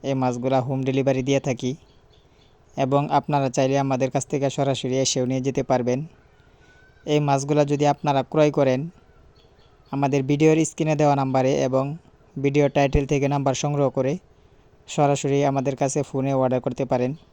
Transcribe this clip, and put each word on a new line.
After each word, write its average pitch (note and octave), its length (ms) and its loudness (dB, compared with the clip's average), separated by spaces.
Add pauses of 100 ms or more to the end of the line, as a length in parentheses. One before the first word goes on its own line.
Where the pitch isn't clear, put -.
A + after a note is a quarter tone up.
এই C#3 140 0
মাছগুলা B2+ 440 0
হোম C3+ 120 -4 (100)
ডেলিভারি C3 400 0
দিয়ে C#3 180 2
থাকি B2+ 260 -4 (1040)
এবং C#3 260 0 (160)
আপনারা C#3 380 0
চাইলে C3+ 200 2 (100)
আমাদের C3 280 0
কাছ C3+ 160 -2
থেকে C#3 160 -2 (100)
সরাসরি C3+ 480 -2
এসেও B2+ 260 -2
নিয়ে C3 160 -2
যেতে C#3 240 -2
পারবেন। B2 280 0 (1080)
এই D3+ 220 2
মাছগুলা C#3+ 340 2 (100)
যদি C#3+ 120 0 (100)
আপনারা C#3 260 -2 (120)
ক্রয় D3+ 260 4
করেন, C3 220 2 (1120)
আমাদের C#3 280 0 (100)
ভিডিওর D#3 280 4 (100)
স্ক্রিনে D#3 320 -2
দেওয়া D3 200 4
নাম্বারে C3 320 2 (140)
এবং C3 180 0 (520)
ভিডিও C#3+ 300 2 (100)
টাইটেল C#3+ 360 2
থেকে C#3 220 0
নাম্বার C#3 280 0
সংগ্রহ C#3+ 340 0
করে C3+ 160 0 (760)
সরাসরি C#3+ 500 0 (120)
আমাদের C3+ 300 -2
কাছে C#3+ 180 -2 (100)
ফোনে C3+ 260 -2
অর্ডার C3 320 0
করতে C3 240 -4
পারেন B2+ 220 0 (200)